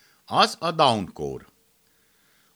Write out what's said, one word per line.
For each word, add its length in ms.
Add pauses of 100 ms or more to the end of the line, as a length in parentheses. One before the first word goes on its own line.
(260)
az 340
a 120
Down-kór. 800 (1040)